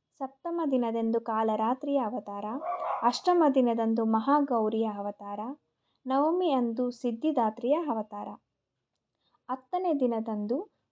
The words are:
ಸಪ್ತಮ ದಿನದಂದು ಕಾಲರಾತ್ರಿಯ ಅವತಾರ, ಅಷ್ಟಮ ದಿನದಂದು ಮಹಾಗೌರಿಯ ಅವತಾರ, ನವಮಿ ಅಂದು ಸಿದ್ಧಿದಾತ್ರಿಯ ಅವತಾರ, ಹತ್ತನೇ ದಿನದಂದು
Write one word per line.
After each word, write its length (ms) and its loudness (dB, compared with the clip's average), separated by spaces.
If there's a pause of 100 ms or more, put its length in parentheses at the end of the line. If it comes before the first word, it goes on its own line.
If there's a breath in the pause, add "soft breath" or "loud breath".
(180)
ಸಪ್ತಮ 440 -6 (100)
ದಿನದಂದು 500 0
ಕಾಲರಾತ್ರಿಯ 760 0
ಅವತಾರ, 480 -4 (560)
ಅಷ್ಟಮ 420 2 (120)
ದಿನದಂದು 500 2
ಮಹಾಗೌರಿಯ 920 2
ಅವತಾರ, 420 -8 (640)
ನವಮಿ 460 2
ಅಂದು 400 0
ಸಿದ್ಧಿದಾತ್ರಿಯ 840 0
ಅವತಾರ, 540 -2 (1200)
ಹತ್ತನೇ 500 -2
ದಿನದಂದು 680 -2 (220)